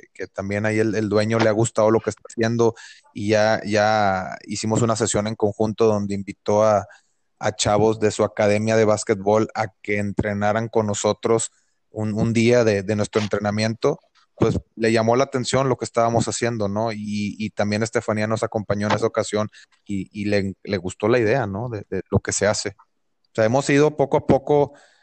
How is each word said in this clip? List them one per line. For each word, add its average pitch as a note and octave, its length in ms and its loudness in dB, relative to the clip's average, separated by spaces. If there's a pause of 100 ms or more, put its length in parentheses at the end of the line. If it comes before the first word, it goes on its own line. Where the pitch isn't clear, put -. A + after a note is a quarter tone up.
(140)
que F#2+ 140 -10
también G2+ 380 -4
ahí A2 140 0
el, G#2+ 160 0
el A2 140 -2
dueño G#2+ 300 0
le A2 100 2
ha - 20 2
gustado A2 400 2
lo A2 80 4
que - 100 -2
está - 200 -10
haciendo A#2 440 0 (400)
y G#2 160 -6
ya, G#2+ 360 2
ya G#2 800 0
hicimos A2 360 -2
una A2+ 140 2
sesión G#2+ 320 -2
en A2 80 -6
conjunto A2 520 0
donde G2+ 280 0
invitó G2+ 480 -2
a, G#2 240 4 (520)
a A2+ 140 -2
chavos A2 460 2
de G#2+ 120 2
su G#2+ 120 -2
academia G#2+ 540 0
de A2 80 4
básquetbol G#2 680 2
a A2 140 -4 (140)
que G#2 160 -4
entrenaran G#2 720 -2
con G#2+ 180 0
nosotros A2 640 0 (380)
un, G#2+ 240 -6
un A2+ 180 0
día A#2 320 4
de, G#2 180 2
de G2+ 140 -2
nuestro G#2 260 0
entrenamiento, G#2+ 760 -2 (360)
pues F2+ 220 0 (200)
le A2+ 160 2
llamó A2+ 240 2
la C3+ 80 4
atención C3 420 -2
lo B2+ 80 0
que A2+ 100 -8
estábamos A#2 440 0
haciendo, A2+ 400 -4
¿no? A2 240 -4
Y, G#2 440 -4
y G#2+ 120 -6
también G#2 340 -2
Estefanía G#2+ 440 -2
nos A2 140 -2
acompañó G#2 460 -2
en G#2 60 0
esa G#2+ 140 0
ocasión G#2+ 420 -2 (360)
y, G2 320 -8
y G2+ 80 -6
le, G2+ 380 -2
le G2+ 140 -4
gustó F#2 320 -4
la B2 100 4
idea, A#2 260 0
¿no? G2+ 220 -6
De, G#2+ 220 -10
de F#2+ 200 -6
lo G2+ 100 0
que - 120 -4
se G2 160 0
hace. G#2 300 -2
O - 580 -20
sea, A2+ 80 2
hemos B2 260 0
ido D3 280 4
poco C#3 180 0
a C#3+ 120 -2
poco C#3+ 460 2 (300)